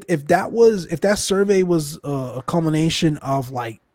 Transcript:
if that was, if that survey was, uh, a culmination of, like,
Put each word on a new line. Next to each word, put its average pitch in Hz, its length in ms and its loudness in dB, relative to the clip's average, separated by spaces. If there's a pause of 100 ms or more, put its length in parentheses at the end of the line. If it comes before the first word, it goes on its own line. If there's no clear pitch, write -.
if 147 200 -2
that 175 260 0
was, 226 400 4
if 165 80 -6
that 202 180 2
survey 196 440 2
was, 165 420 0
uh, 135 320 -6
a 117 60 -10
culmination 160 760 0
of, 135 340 -4
like, 120 280 -8 (140)